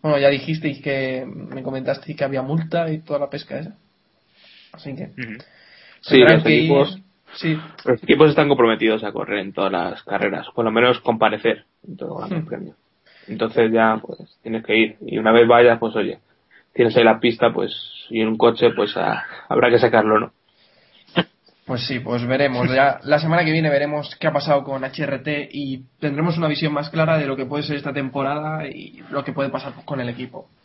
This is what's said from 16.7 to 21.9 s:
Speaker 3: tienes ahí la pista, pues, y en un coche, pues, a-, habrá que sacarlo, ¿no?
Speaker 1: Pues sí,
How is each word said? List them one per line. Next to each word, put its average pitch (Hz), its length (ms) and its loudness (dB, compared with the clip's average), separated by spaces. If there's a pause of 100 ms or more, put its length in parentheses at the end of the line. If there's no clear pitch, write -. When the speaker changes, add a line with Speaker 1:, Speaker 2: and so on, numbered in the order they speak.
Speaker 3:
tienes 117 240 2
ahí 117 80 6
la 113 160 4
pista, 117 320 2
pues, 104 200 -4 (360)
y 117 100 -4
en 110 80 0
un 113 100 -2
coche, 117 380 4
pues, 101 220 -2
a-, - 260 -2 (240)
habrá 123 220 4
que 117 100 6
sacarlo, 107 400 4
¿no? - 120 -4 (1300)
Speaker 1:
Pues 123 220 -6
sí, 127 120 -6